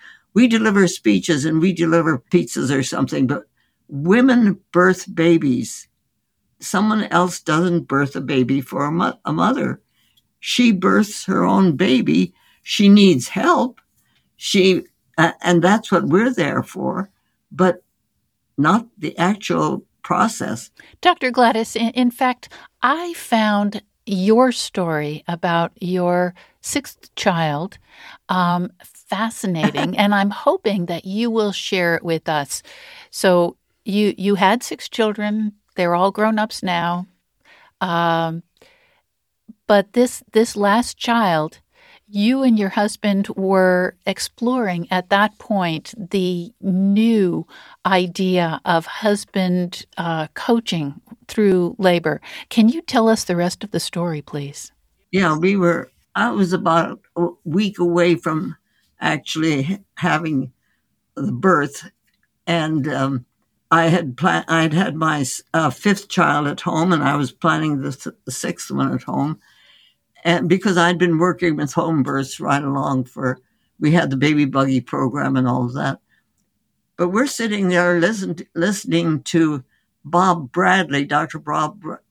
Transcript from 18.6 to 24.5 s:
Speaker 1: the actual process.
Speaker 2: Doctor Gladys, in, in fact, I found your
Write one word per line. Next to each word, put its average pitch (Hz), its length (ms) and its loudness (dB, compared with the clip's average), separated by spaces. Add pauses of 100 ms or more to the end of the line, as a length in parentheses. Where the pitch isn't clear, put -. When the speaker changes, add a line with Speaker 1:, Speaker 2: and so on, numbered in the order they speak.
Speaker 1:
the - 180 -8
actual 165 680 -2 (180)
process. - 680 -4 (300)
Speaker 2:
Doctor 330 300 2
Gladys, 226 460 2
in, 226 140 -2
in 247 200 0
fact, 254 380 -4 (340)
I 330 320 0
found 208 680 0 (220)
your 220 480 4